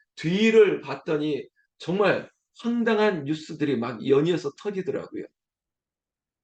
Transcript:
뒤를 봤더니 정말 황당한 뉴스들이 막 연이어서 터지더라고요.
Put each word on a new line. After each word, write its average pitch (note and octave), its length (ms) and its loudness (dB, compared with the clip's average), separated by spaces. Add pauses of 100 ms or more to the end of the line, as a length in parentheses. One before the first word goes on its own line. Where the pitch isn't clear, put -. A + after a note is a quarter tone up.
(160)
뒤를 G3 640 4
봤더니 D3 680 -6 (320)
정말 F#3+ 520 0 (300)
황당한 G#3+ 640 0
뉴스들이 D3 540 -4
막 A#2 280 -6
연이어서 D3 440 2 (120)
터지더라고요. G3 640 -8 (1200)